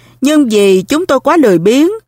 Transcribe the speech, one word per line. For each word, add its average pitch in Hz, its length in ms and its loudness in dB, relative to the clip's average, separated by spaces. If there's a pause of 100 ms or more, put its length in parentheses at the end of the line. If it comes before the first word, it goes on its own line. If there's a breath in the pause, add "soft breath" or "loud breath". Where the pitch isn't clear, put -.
(200 loud breath)
nhưng 294 280 0
vì 202 340 2
chúng 311 240 -4
tôi 262 140 -2
quá 302 160 0
lười 214 220 2
biếng 254 320 0 (180)